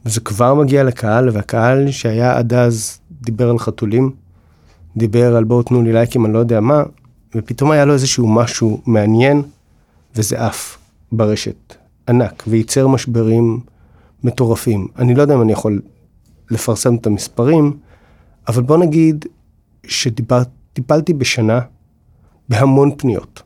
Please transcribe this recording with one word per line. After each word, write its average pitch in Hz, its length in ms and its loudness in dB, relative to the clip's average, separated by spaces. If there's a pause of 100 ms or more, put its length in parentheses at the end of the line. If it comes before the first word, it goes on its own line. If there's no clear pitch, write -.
וזה 110 140 -4
כבר 123 340 0
מגיע 139 300 2
לקהל, 120 460 0
והקהל 117 640 0
שהיה 123 460 -2
עד 120 160 -2
אז 120 460 -2 (220)
דיבר 117 280 -2
על 117 100 0
חתולים, 117 520 -2 (880)
דיבר 117 380 2
על 113 80 2
"בואו 120 200 0
תנו 123 180 2
לי 113 120 2
לייקים", 117 320 2
אני 107 80 0
לא 113 60 2
יודע 117 200 0
מה, 143 240 2 (520)
ופתאום 127 360 -2
היה 147 140 4
לו 147 80 2
איזשהו 131 340 0
משהו 113 580 0
מעניין, 117 560 2 (760)
וזה 117 300 -4
עף - 320 -8 (340)
ברשת, 107 640 -4 (340)
ענק, 120 380 0
וייצר 117 400 0
משברים 117 720 0 (640)
מטורפים. 113 640 -2 (100)
אני 123 180 2
לא 143 60 2
יודע 143 140 2
אם 120 60 2
אני 110 100 2
יכול 104 300 -2 (680)
לפרסם 117 440 -2
את 117 120 -4
המספרים, 147 680 0 (680)
אבל 123 160 -2
בוא 147 140 2
נגיד 160 480 0 (600)
שדיבר-, 123 560 -2 (300)
טיפלתי 151 400 -2
בשנה 120 460 0 (880)
בהמון 139 480 2
פניות - 480 -6